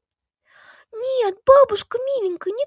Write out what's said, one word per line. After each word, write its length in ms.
"Нет, 520
бабушка 540
миленькая, 560
не 140